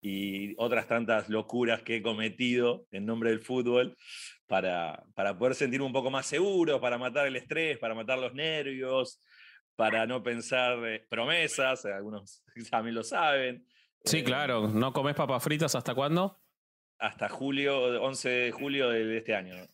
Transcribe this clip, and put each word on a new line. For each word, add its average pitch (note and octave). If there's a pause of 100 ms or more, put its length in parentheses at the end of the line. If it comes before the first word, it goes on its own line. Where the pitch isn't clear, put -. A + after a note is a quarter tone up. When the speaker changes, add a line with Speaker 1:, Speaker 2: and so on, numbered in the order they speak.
Speaker 1:
y G2
otras A#2
tantas A2+
locuras A2+
que A2+
he G#2+
cometido A#2+
en G2
nombre A2+
del A2
fútbol B2 (520)
para, F2+ (120)
para G2
poder B2+
sentirme C3+
un B2+
poco C3
más C3+
seguro, E3
para B2
matar B2+
el C3
estrés, D3+
para A2+
matar A2+
los B2
nervios, C3 (540)
para A2
no B2
pensar, B2
eh, A2
promesas, C3
eh, G2+
algunos G2+ (120)
<laughs> A#2
también A#2
lo A2
saben. C3+ (400)
Speaker 2:
Sí, D#3+
Speaker 1:
Eh, C#3+
Speaker 2:
claro, B2
¿no A2+
comes C#3+
papas C3
fritas D3+
hasta B2
cuándo? E3 (600)
Speaker 1:
Hasta G#2+
julio, C3+
once C3
de B2
julio C#3
de, A2+
de A2
este A2
año. F#2 (180)